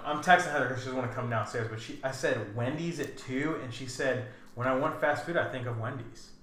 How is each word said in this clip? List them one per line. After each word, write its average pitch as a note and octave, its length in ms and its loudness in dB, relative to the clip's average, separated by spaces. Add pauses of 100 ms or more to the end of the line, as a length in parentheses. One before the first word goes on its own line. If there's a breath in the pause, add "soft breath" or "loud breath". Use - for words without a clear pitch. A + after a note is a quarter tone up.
I'm D3+ 160 0
texting E3 300 8
Heather C3+ 160 2
'cause B2+ 120 -2
she - 60 -4
doesn't B2+ 120 -2
wanna A#2+ 160 0
come A#2+ 160 -2
downstairs, A2+ 420 0
but A2+ 100 -6
she, - 220 -8
I C3 80 -2
said A2+ 440 0
Wendy's D3 440 0
at - 180 -6
two, C#3+ 460 -2
and A#2+ 100 -8
she C3 140 -8
said, B2 400 0 (280 soft breath)
"When A#2+ 120 0
I C3 80 4
want D3+ 260 0
fast - 240 4
food, E3+ 120 0
I C3+ 120 2
think B2 180 -4
of A2+ 120 -2
Wendy's." - 500 -6 (140)